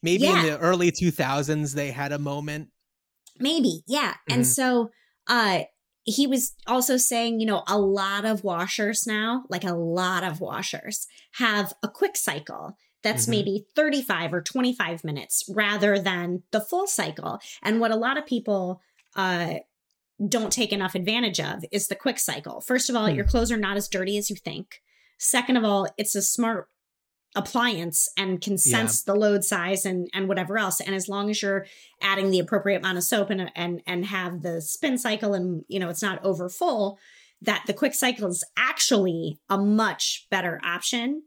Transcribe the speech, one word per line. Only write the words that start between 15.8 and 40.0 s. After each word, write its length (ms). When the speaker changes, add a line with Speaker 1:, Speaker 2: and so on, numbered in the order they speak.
Speaker 2:
than 520
the 100
full 280
cycle. 500
And 180
what 120
a 40
lot 220
of 80
people, 560
uh, 460
don't 240
take 200
enough 220
advantage 460
of 320
is 140
the 100
quick 220
cycle. 420
First 300
of 60
all, 120
Speaker 1:
Hmm. 60
Speaker 2:
your 100
clothes 260
are 60
not 220
as 100
dirty 300
as 100
you 80
think. 460
Second 360
of 60
all, 220
it's 160
a 80
smart 460
appliance 840
and 240
can 140
Speaker 1:
Yeah. 40
Speaker 2:
sense 440
the 120
load 300
size 400
and, 300
and 140
whatever 300
else. 220
And 140
as 140
long 200
as 140
you're 240
adding 300
the 80
appropriate 400
amount 180
of 80
soap 240
and, 260
and, 320
and 200
have 360
the 200
spin 340
cycle 380
and, 340
you 100
know, 120
it's 120
not 220
over 240
full, 500
that 240
the 80
quick 180
cycle 360
is 160
actually 840
a 80
much 720